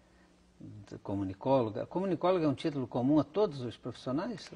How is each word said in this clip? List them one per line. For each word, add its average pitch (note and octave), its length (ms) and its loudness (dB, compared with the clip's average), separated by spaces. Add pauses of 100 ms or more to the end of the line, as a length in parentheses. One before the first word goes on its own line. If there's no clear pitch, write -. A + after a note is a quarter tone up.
(600)
de G#2+ 380 -14
comunicóloga, G#2 880 0
comunicóloga F3+ 580 2
é D#3 40 4
um C3+ 60 2
título C#3+ 320 -2
comum C3+ 340 4
a C#4 40 0
todos G3 360 0
os A#2+ 160 -6
profissionais? D#3 800 -6